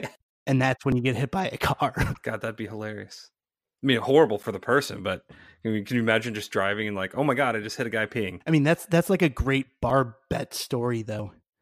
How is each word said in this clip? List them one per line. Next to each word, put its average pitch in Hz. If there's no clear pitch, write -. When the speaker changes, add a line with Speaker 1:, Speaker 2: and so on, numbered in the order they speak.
Speaker 1:
<laughs> -
Speaker 2:
and 135
that's 131
when 135
you 123
get 123
hit 127
by 185
a -
car. -
<laughs> -
Speaker 1:
God, 113
that'd 113
be 110
hilarious. 107
I 135
mean, 131
horrible 131
for -
the 98
person, 123
but 92
can 113
you, 107
can 123
you 120
imagine 110
just 104
driving 104
and, 104
like, 95
"Oh 131
my 147
God, 123
I 110
just 107
hit 123
a -
guy 110
peeing"? 95
Speaker 2:
I 156
mean, 156
that's, 156
that's, 170
like, 190
a 160
great 135
bar 123
bet -
story, 120
though. 107